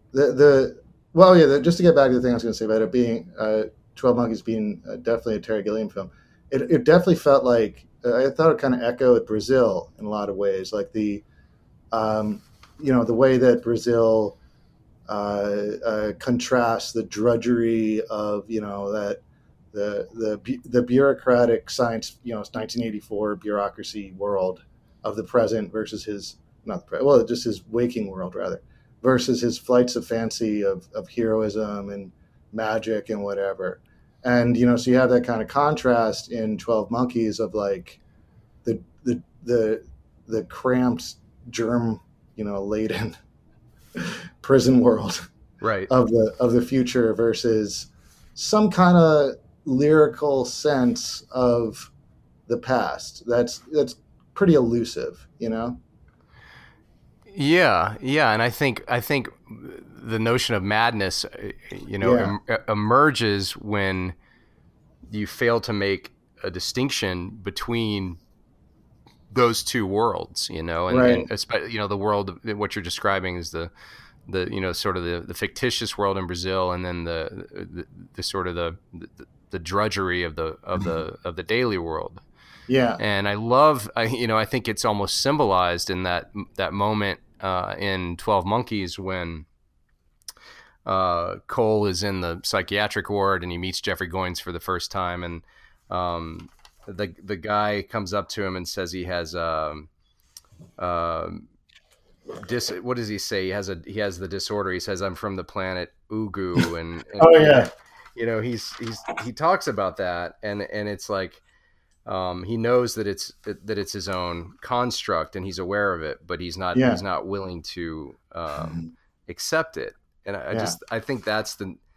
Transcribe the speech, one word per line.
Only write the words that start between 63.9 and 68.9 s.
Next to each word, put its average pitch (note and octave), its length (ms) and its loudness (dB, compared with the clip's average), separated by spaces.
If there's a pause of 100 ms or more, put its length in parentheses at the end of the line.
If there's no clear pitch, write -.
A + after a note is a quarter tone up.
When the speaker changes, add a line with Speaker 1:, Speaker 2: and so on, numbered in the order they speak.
Speaker 2:
you G#2 160 -6
fail A#2 340 0
to - 120 -6
make G2 400 -2 (300)
a G2 80 -6
distinction F#2 800 -4 (120)
between G#2 760 -4 (1160)